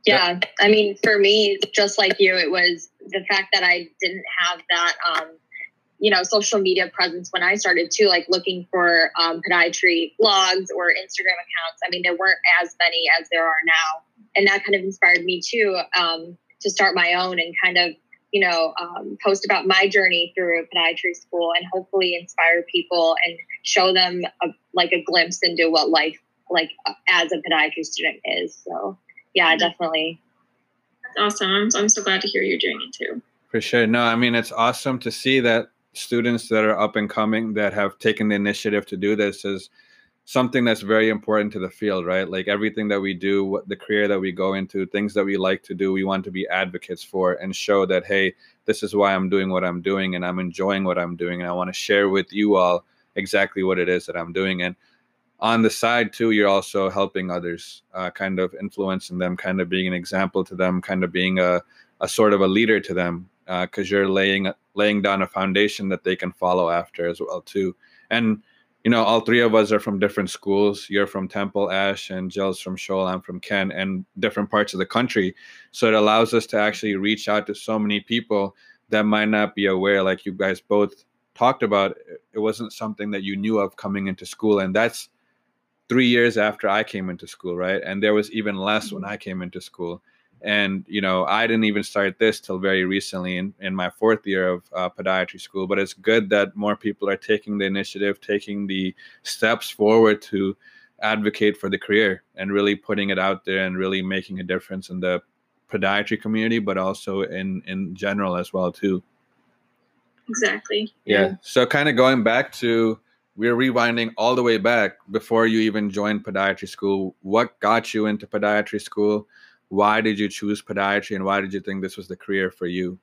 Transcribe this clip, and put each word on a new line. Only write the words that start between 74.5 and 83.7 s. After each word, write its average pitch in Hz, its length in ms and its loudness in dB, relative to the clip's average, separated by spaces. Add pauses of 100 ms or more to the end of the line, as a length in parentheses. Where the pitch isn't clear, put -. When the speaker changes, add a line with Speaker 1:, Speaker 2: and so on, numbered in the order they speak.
Speaker 3:
parts 104 220 0
of 92 60 -8
the 92 80 -2
country. 113 480 0 (380)
So - 160 2
it 110 60 4
allows 107 380 4
us 113 160 2
to 110 100 -2
actually 107 380 0
reach 107 320 -2
out 104 200 0
to 104 60 -6
so 110 240 -4
many 104 220 0
people 104 560 -4 (340)
that 107 140 2
might 107 240 2
not 107 260 0
be 101 120 0
aware, 98 360 2
like 95 220 0
you 98 80 -6
guys 95 280 -2
both 104 440 0 (300)
talked 127 280 2
about. 98 340 0 (360)
It 110 60 -8
wasn't 107 340 -4
something 104 380 -8
that 98 140 -6
you 98 120 -6
knew 107 220 -2
of 98 180 -2